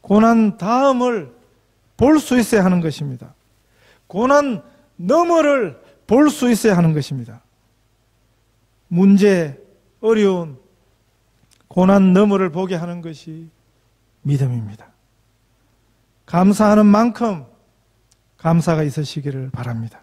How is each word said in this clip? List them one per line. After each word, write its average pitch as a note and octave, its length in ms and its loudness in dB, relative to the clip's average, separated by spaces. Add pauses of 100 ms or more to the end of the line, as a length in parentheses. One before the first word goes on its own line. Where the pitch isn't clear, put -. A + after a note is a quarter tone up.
고난 A3 560 2
다음을 A#3+ 760 -2 (640)
볼 D4 220 4
수 B3+ 180 -2
있어야 G#3+ 260 0
하는 F3+ 180 2
것입니다. C#3+ 520 -10 (720)
고난 B3+ 580 -2 (340)
너머를 C#4+ 840 0 (240)
볼 C#4+ 240 4
수 B3 220 -2
있어야 G#3 260 0
하는 E3 160 2
것입니다. B2 480 -8 (1500)
문제, F#3 720 2 (420)
어려운, F#3+ 580 -2 (1080)
고난 F#3+ 460 4
너머를 F#3+ 380 2
보게 F3+ 240 -8
하는 F3 260 -10
것이 D#3+ 480 -18 (720)
믿음입니다. B2 680 -6 (1400)
감사하는 G#3 580 2
만큼 G#3 640 0 (880)
감사가 E3 460 0
있으시기를 C#3 680 -8
바랍니다. A2+ 520 -10